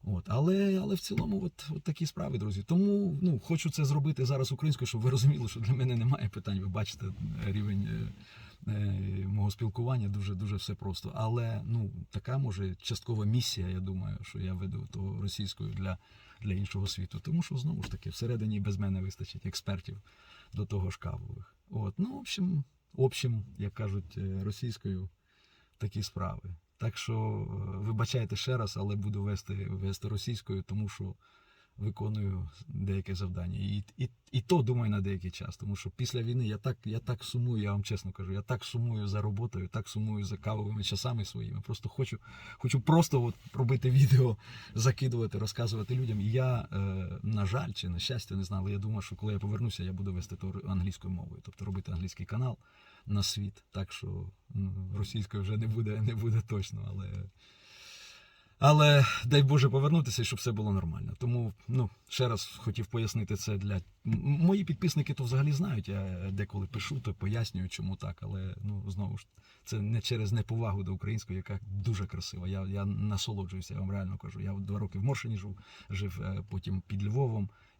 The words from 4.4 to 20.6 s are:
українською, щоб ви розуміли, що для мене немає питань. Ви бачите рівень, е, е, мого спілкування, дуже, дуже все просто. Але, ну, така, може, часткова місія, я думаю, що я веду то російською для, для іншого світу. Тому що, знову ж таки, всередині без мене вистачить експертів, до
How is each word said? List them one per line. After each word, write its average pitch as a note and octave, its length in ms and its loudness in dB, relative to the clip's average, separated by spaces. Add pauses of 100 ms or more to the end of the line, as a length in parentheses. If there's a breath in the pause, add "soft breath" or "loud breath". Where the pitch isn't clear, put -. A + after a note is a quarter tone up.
українською, C3 340 0
щоб A2 140 -2
ви B2 100 4
розуміли, C3 380 6
що A#2 120 -6
для A2 120 2
мене B2+ 240 2
немає A#2 320 2
питань. G2 320 -2
Ви G2 80 -2
бачите G2+ 380 -4 (400)
рівень, G2+ 360 0 (840 loud breath)
е, A2 60 -2
е, G2 540 0
мого G2+ 240 2
спілкування, A#2 580 0
дуже, G2+ 260 -2
дуже G2+ 220 -2
все G2+ 180 -4
просто. G2 400 -6
Але, A2+ 500 0
ну, A2 260 0 (200)
така, A#2+ 280 -2
може, G2 360 0
часткова G#2+ 500 -2
місія, G#2+ 440 2
я F#2 120 -2
думаю, F#2+ 420 -4
що - 160 -10
я F#2 160 -2
веду F#2+ 360 -4
то G2 320 -4
російською G2 480 -4
для, F#2+ 280 -2 (420 loud breath)
для G#2 140 -2
іншого G2 320 0
світу. F#2 340 -4
Тому E3 220 0
що, - 140 -4
знову C#3 260 -2
ж - 80 -6
таки, G2+ 200 -6
всередині G#2+ 500 -2
без G2 160 0
мене F#2+ 240 0
вистачить - 460 -6
експертів, G2 540 -6 (540 loud breath)
до G2 120 -2